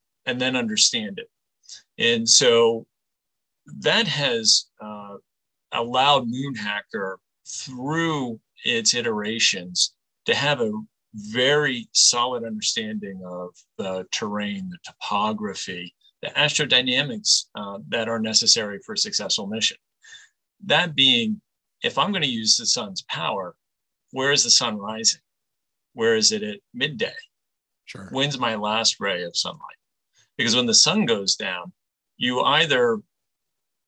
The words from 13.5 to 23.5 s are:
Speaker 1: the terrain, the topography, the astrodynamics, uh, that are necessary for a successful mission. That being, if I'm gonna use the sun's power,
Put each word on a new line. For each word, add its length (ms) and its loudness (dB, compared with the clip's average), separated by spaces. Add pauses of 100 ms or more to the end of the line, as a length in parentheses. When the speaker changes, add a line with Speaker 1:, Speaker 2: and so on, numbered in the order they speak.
Speaker 1:
the 340 -6
terrain, 580 -4
the 140 -14
topography, 1120 -6 (280)
the 80 -8
astrodynamics, 1160 2 (100)
uh, 240 -10 (100)
that 180 -2
are 120 -2
necessary 680 2
for 80 -8
a 40 -6
successful 500 -2
mission. 300 -2 (880)
That 300 0
being, 460 2 (420)
if 140 -2
I'm 160 2
gonna 120 -2
use 300 2
the 100 -4
sun's 380 -4
power, 520 -6 (560)